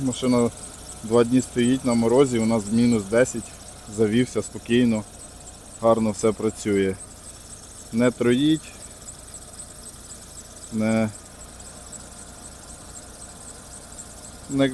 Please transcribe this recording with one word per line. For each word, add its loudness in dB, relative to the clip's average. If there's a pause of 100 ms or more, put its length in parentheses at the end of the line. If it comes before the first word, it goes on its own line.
машина 4 (540)
два 6
дні 6
стоїть 2
на 4
морозі, 6
у 2
нас 2
в -2
мінус 6
десять, 2 (460)
завівся 4
спокійно, 2 (760)
гарно 6
все 2
працює. 2 (1000)
Не 4
троїть, 2 (2000)
не, 2 (3500)
не, 4